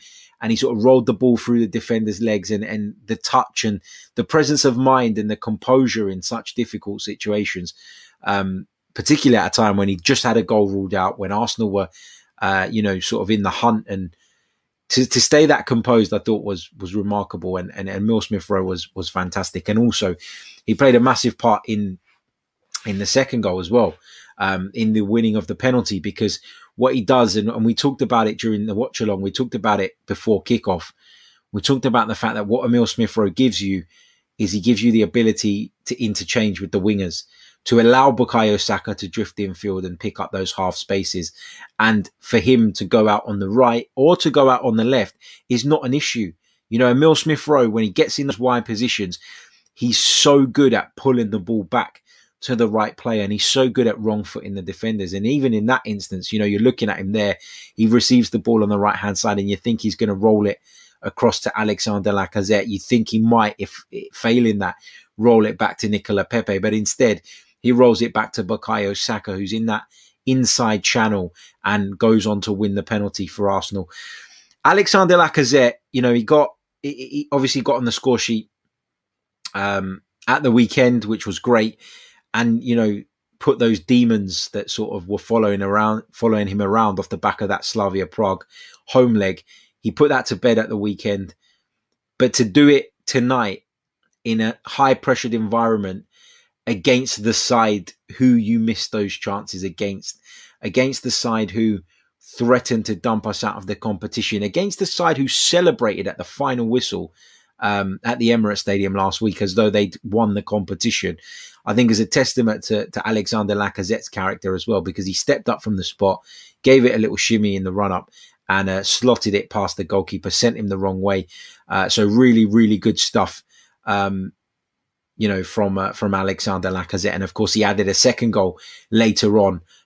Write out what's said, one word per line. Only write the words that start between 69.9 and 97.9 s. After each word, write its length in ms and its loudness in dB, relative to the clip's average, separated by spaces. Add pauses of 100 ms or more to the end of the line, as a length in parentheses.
inside 580 0
channel 500 0 (300)
and 340 -2
goes 280 4
on 160 0
to 100 -4
win 220 -2
the 80 -2
penalty 440 -6
for 240 -2
Arsenal. 400 -6 (760)
Alexander 520 4
Lacazette, 580 4 (160)
you 120 0
know, 100 4
he 100 2
got, 280 4 (320)
he, 100 -6
he 400 -10
obviously 300 0
got 140 0
on 80 -4
the 80 -2
score 260 0
sheet, 300 -4 (1080)
um, 480 -4 (260)
at 140 2
the 100 2
weekend, 520 4
which 220 -6
was 120 -8
great. 400 0 (560)
And, 280 0
you 140 0
know, 260 0 (360)
put 200 2
those 220 2
demons 680 0
that 200 -10
sort 240 -6
of 140 -12
were 100 -4
following 440 0
around, 400 0 (100)
following 340 0
him 140 -4
around 380 0
off 100 -8
the 80 -8
back 240 -2
of 80 -4
that 160 -4
Slavia 420 -4
Prague 380 -4 (420)
home 280 4
leg. 280 -2 (380)
He 100 -4
put 200 2
that 160 0
to 100 -4
bed 220 2
at 100 -2
the 80 -4
weekend. 580 -6 (840)
But 160 0
to 100 2
do 240 6
it 240 4 (140)
tonight 560 -2 (640)
in 160 0
a 260 -2
high-pressured 680 0
environment 680 -2 (640)
against 560 0
the 100 0
side 600 0 (260)